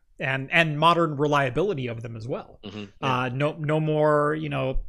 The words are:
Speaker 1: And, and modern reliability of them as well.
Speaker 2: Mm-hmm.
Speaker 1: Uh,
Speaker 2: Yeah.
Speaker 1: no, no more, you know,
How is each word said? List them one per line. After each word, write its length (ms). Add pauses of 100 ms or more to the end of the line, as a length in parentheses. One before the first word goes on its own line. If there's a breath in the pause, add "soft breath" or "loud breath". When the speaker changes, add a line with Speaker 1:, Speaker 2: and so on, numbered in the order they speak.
(180)
Speaker 1:
And, 320
and 280
modern 380
reliability 720
of 140
them 140
as 120
well. 360
Speaker 2:
Mm-hmm. 200 (200)
Speaker 1:
Uh, 260
Speaker 2:
Yeah. 60
Speaker 1:
no, 160
no 280
more, 540
you 160
know, 380